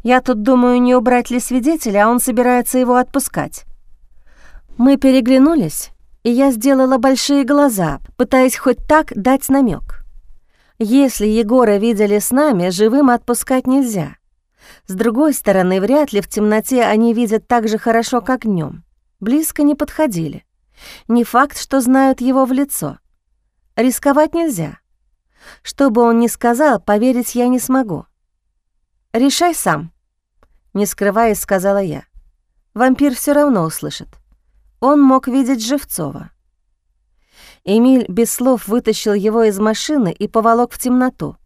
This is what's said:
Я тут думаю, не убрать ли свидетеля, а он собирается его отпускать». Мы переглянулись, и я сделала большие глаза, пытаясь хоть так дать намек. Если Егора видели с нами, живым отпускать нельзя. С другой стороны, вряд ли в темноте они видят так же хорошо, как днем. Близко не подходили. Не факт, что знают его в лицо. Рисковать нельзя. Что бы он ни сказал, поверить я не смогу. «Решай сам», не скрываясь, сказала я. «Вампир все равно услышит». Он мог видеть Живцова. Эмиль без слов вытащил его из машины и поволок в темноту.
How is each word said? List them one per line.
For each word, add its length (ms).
Я 180
тут 200
думаю, 400
не 140
убрать 340
ли 120
свидетеля, 640
а 40
он 120
собирается 560
его 180
отпускать». 720
Мы 180
переглянулись, 960
и 60
я 220
сделала 460
большие 460
глаза, 560
пытаясь 420
хоть 300
так 280
дать 340
намек. 540
Если 480
Егора 500
видели 420
с 120
нами, 380
живым 400
отпускать 580
нельзя. 480
С 60
другой 400
стороны, 480
вряд 320
ли 80
в 60
темноте 560
они 300
видят 340
так 200
же 100
хорошо, 440
как 200
днем. 420
Близко 440
не 120
подходили. 720
Не 160
факт, 360
что 220
знают 400
его 240
в 60
лицо. 460
Рисковать 580
нельзя. 460
Что 260
бы 120
он 180
ни 80
сказал, 520
поверить 560
я 120
не 120
смогу. 460
«Решай 400
сам», 380
не 120
скрываясь, 540
сказала 420
я. 220
«Вампир 420
все 180
равно 300
услышит». 440
Он 160
мог 280
видеть 360
Живцова. 680
Эмиль 440
без 240
слов 360
вытащил 460
его 300
из 160
машины 520
и 160
поволок 460
в 60
темноту. 680